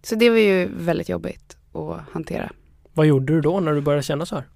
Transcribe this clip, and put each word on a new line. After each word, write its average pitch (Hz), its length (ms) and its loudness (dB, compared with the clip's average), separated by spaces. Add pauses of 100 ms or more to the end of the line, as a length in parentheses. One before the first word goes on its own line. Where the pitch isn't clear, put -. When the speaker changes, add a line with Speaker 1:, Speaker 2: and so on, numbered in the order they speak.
Speaker 1:
Så - 120 -4
det 233 140 6
var 226 80 4
ju 190 400 4
väldigt 170 320 -2
jobbigt - 480 -8 (160)
att - 400 -10
hantera. - 380 -8 (420)
Speaker 2:
Vad 156 120 2
gjorde 139 280 2
du 160 80 2
då 165 180 0
när 160 140 0
du 147 80 0
började 143 220 0
känna 151 220 -4
så 208 100 -10
här? 139 80 -8 (120)